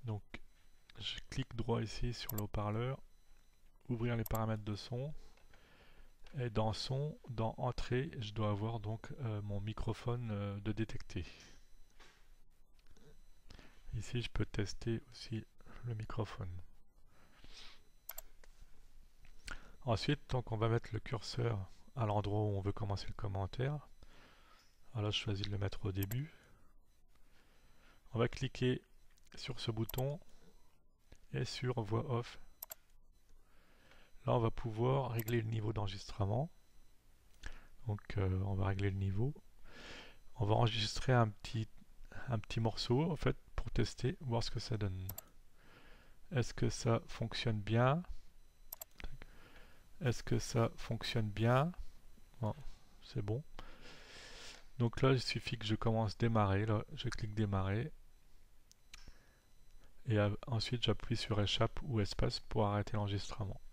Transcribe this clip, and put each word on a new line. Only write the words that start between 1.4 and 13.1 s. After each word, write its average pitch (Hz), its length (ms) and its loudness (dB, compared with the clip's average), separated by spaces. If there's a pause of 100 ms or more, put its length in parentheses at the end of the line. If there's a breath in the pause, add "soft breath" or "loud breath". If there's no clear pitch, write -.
droit 117 260 2
ici 117 320 0
sur - 220 -4
le 104 80 -2
haut-parleur, 110 580 0 (880)
ouvrir 120 300 2
les 113 80 0
paramètres 110 400 2
de 107 100 0
son. 131 380 -4 (1300 loud breath)
Et 120 100 0
dans 110 240 4
son, 139 420 -2 (140)
dans 113 300 0
entrée, 127 580 2
je 107 140 -4
dois 107 180 2
avoir 107 300 2
donc, 107 320 -4 (100)
euh, 110 220 0
mon 101 180 -2
microphone, 117 680 0
euh, 101 300 0
de 107 100 0
détecter. - 520 -2 (2750 loud breath)